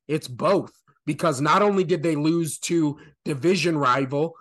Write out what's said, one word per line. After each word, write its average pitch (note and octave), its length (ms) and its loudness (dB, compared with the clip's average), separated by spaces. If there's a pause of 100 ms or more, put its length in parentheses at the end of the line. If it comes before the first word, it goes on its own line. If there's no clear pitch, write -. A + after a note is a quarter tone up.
it's D3+ 200 -4
both, D3+ 440 0 (340)
because D3+ 340 -2
not E3+ 220 2
only G3 220 2
did D#3+ 180 -2
they E3 140 0
lose D#3+ 440 0
to D#3 380 0 (260)
division D#3+ 540 0
rival, C#3 640 0